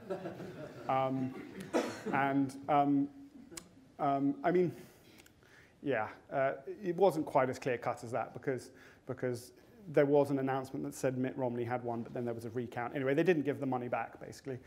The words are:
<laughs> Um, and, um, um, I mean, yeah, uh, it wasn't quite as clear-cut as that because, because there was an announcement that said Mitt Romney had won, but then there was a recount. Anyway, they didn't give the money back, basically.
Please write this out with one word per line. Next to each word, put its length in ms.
<laughs> 40
Um, 440
and, 420
um, 400
um, 460
I 80
mean, 220
yeah, 260
uh, 200
it 140
wasn't 280
quite 240
as 100
clear-cut 440
as 80
that 220
because, 380
because 460
there 200
was 240
an 80
announcement 440
that 120
said 220
Mitt 200
Romney 260
had 200
won, 180
but 120
then 120
there 80
was 100
a 60
recount. 460
Anyway, 180
they 100
didn't 200
give 180
the 40
money 220
back, 320
basically. 480